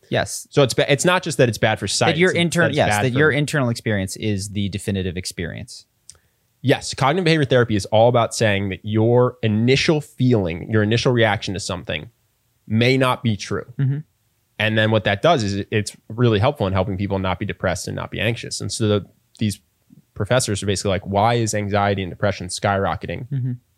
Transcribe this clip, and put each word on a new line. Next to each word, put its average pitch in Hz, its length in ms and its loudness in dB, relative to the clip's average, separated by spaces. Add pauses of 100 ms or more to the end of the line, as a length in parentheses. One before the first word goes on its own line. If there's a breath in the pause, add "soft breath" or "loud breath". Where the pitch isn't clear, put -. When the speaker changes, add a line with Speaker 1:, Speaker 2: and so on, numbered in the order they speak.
Speaker 1:
Yes. - 420 -4
Speaker 2:
So 147 120 4
it's 127 100 2
ba-, - 180 0
it's 139 140 0
not 180 180 2
just 160 140 -6
that 131 100 4
it's 113 100 -4
bad 110 220 0
for 107 60 -6
Speaker 1:
That 95 60 -4
Speaker 2:
sight, 151 260 0
Speaker 1:
your 180 140 4
Speaker 2:
it's - 40 -6
that 165 60 2
Speaker 1:
inter-, 170 260 2
Speaker 2:
it's 143 80 -2
Speaker 1:
yes, 120 140 2
Speaker 2:
bad 104 160 2
Speaker 1:
that 127 80 0
Speaker 2:
for 123 40 0
Speaker 1:
your 151 140 4
internal 139 380 0
experience 104 480 -2
is 104 320 -4
the 101 180 -2
definitive 95 480 -4
experience. - 720 -10 (760 soft breath)
Speaker 2:
Yes. 123 320 0
Cognitive 156 300 0
behavior 160 220 2
therapy 120 320 4
is 95 80 -2
all 113 240 4
about 120 260 0
saying 101 340 2
that 92 140 -6
your 117 580 2
initial 127 600 2
feeling, 107 680 0
your 107 140 2
initial 117 300 2
reaction 107 400 0
to 90 80 -6
something 87 480 -8 (580)
may 120 300 2
not 127 260 0
be 110 140 0
true. - 420 -8
Speaker 1:
Mm-hmm. 139 200 0 (600)
Speaker 2:
And 110 180 0
then 110 140 2
what 110 140 2
that 101 160 0
does 151 220 4
is 98 120 -2
it, 98 160 -6
it's 107 240 -2 (140)
really 110 300 2
helpful 117 280 0
in 92 60 -2
helping 95 240 0
people 95 200 -2
not 95 220 -2
be 98 60 -6
depressed 90 420 -4
and 98 80 -8
not 90 160 -10
be 87 80 -8
anxious. 110 400 -4
And 104 120 -8
so 110 180 -2
the, 104 160 2 (340)
these 104 200 -2 (540)
professors 107 480 -2
are 98 60 -8
basically 104 240 -2
like, 104 160 -4
"Why 101 280 2
is 113 200 -2
anxiety 101 480 0
and 87 80 -6
depression 95 360 -4
skyrocketing 98 840 -2
Speaker 1:
Mm-hmm. 131 220 -4 (260)